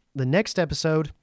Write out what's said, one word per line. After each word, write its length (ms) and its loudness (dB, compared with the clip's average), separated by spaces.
The 120 -2
next 340 0
episode, 640 0